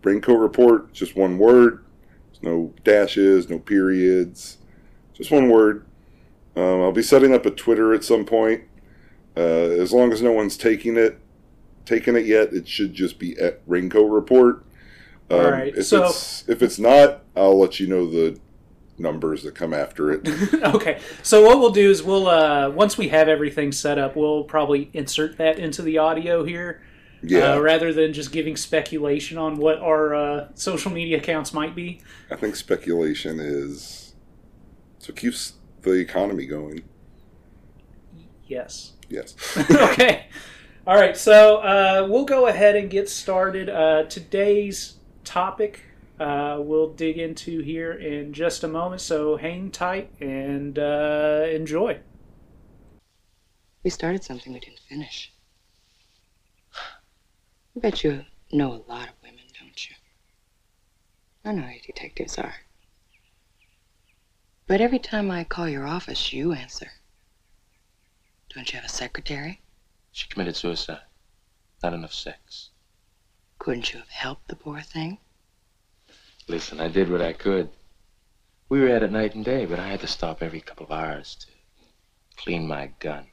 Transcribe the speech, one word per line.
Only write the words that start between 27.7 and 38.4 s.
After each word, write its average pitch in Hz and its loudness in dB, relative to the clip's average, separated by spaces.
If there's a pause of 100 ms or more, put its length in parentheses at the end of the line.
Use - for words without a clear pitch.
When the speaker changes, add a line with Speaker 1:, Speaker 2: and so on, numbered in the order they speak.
Speaker 2:
than 156 0
just 143 -10
giving 156 -6
speculation 151 -4
on 156 -6
what 156 0
our, 156 0
uh, 147 -6
social 185 -6
media 165 -4
accounts 156 -6
might 160 -8
be. 175 -14 (300)
Speaker 1:
I - -8
think - -6
speculation 82 -4
is, 71 -10 (840)
so - -20
keeps - -8 (280)
the 92 0
economy 92 -4
going. 76 -12 (1600)